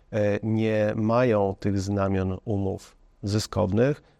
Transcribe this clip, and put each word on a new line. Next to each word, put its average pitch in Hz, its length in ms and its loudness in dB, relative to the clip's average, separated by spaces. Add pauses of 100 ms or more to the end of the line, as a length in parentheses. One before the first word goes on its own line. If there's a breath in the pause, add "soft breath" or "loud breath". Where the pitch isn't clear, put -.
(120)
e, 104 300 0
nie 110 540 0
mają 107 640 2
tych 101 200 0
znamion 98 640 -2
umów 98 520 -6 (260)
zyskownych, 107 800 0 (180 soft breath)